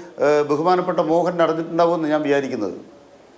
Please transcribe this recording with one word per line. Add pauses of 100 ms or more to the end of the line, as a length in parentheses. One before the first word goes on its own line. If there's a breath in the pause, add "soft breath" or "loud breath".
(240 loud breath)
ഏ, (220)
ബഹുമാനപ്പെട്ട (100)
മോഹൻ
അറിഞ്ഞിട്ടുണ്ടാവുമെന്ന്
ഞാൻ
വിചാരിക്കുന്നത്. (600)